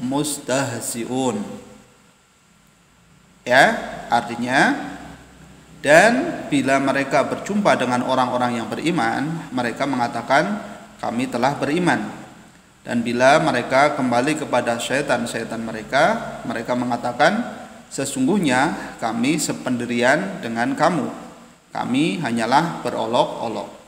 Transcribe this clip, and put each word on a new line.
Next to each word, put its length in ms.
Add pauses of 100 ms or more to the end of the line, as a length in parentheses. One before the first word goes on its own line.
mustahzi'un. 1400 (2000)
Ya, 320 (320)
artinya, 800 (880)
dan 720
bila 320
mereka 400
berjumpa 560
dengan 260
orang-orang 560
yang 80
beriman, 880
mereka 320
mengatakan, 720 (420)
"Kami 300
telah 240
beriman." 480 (800)
Dan 240
bila 340
mereka 540
kembali 480
kepada 400
syaitan-syaitan 800
mereka, 560 (320)
mereka 240
mengatakan, 680 (540)
"Sesungguhnya 1040
kami 400
sependirian 1040
dengan 320
kamu. 340 (640)
Kami 540
hanyalah 560
berolok-olok." 880 (180)